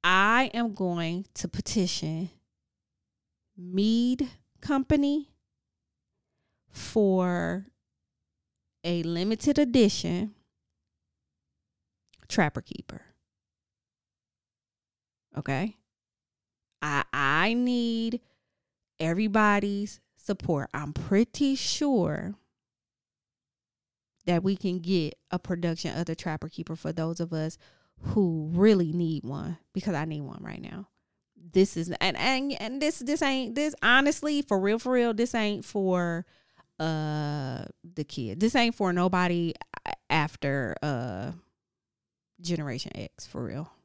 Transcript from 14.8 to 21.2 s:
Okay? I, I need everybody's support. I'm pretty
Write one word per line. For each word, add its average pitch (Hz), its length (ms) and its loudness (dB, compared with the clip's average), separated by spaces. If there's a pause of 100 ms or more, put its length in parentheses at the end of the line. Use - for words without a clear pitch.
Okay? 151 400 -4 (1080)
I, 143 280 -2
I 151 440 2
need 233 680 0 (760)
everybody's 202 1040 2 (140)
support. 170 560 -2
I'm 151 220 -6
pretty 254 640 2